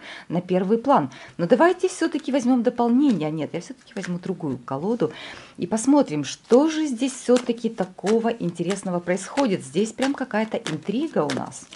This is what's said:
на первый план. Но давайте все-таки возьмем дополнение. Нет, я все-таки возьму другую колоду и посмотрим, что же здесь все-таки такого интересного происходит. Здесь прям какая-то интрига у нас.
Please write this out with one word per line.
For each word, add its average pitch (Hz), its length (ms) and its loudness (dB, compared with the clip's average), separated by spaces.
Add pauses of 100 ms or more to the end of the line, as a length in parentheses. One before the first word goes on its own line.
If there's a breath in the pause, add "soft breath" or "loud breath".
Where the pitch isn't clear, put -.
(280 loud breath)
на 170 120 0
первый 185 380 2
план. 233 320 4 (280 loud breath)
Но 170 100 0
давайте 359 400 4
все-таки 330 420 -4
возьмем 247 320 2
дополнение. 233 720 2
Нет, 151 200 -4
я 165 80 -6
все-таки - 360 -18
возьму 175 240 -6
другую 165 380 -4
колоду 160 520 -2 (460 loud breath)
и - 100 -6
посмотрим, 226 560 2
что 254 460 4
же 311 180 -2
здесь 262 260 -2
все-таки 240 560 0
такого 226 600 0
интересного 175 720 -4
происходит. 185 640 -2
Здесь 175 280 -2
прям 269 220 -2
какая-то 220 440 -4
интрига 196 640 -2
у 139 100 -2
нас. - 420 -8